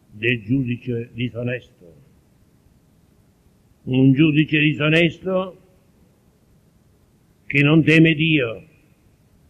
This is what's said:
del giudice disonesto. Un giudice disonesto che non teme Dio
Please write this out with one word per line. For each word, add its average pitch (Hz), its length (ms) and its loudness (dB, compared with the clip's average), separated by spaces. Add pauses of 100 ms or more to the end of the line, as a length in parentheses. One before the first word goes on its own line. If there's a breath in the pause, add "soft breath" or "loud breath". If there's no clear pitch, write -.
(120)
del 113 320 -4
giudice 120 680 -6
disonesto. 120 640 -10 (2000)
Un 131 300 4
giudice 151 460 2
disonesto 165 1080 -2 (1800)
che 143 180 0
non 151 200 4
teme 160 300 4
Dio 143 500 -4 (880)